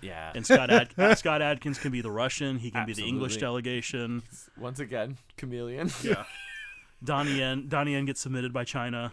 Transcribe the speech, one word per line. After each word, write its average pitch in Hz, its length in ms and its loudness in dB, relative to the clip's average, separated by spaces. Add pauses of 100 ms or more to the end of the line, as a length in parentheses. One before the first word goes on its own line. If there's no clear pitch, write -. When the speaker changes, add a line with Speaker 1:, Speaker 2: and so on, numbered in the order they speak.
Speaker 1:
Yeah. 80 320 -8
Speaker 2:
And 113 100 -6
Scott 127 260 8
Ad-, - 260 6
Speaker 1:
<laughs> 202 220 8
Speaker 2:
Scott 156 220 2
Adkins 147 380 0
can 143 120 -2
be 123 120 -2
the 110 80 -4
Russian. 131 480 0
He 117 120 -6
can 120 140 0
be 113 80 -4
the 104 140 -4
English 123 300 -2
Speaker 1:
Absolutely. 123 260 -2
Speaker 2:
delegation. 120 600 -4 (360)
Speaker 1:
Once 123 200 -10
again, 123 380 -4 (220)
chameleon. 123 520 -4 (120)
Speaker 2:
Yeah. 110 260 0
Speaker 1:
<laughs> - 760 -16
Speaker 2:
Donnie 143 340 2
Yen, 131 300 0
Donnie 147 240 0
Yen 139 140 0
gets 139 140 -4
submitted 127 320 -2
by 123 120 -2
China. 120 480 -4